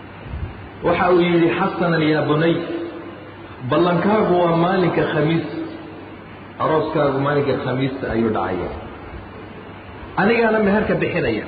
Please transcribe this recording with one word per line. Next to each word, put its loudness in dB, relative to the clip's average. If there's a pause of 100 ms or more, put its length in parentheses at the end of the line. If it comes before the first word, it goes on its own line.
(800)
Waxa 2
uu 6
yidhi, 4
"Xasanan 0
yaa 4
bunay, 2 (1080)
ballankaagu 4
waa 4
maalinka 2
Khamiis. 0 (1080)
Arooskaagu 2
maalinka 2
Khamiista -2
ayuu 2
dhacayaa. -2 (1400)
Anigaana 2
meherka 2
bixinaya." -2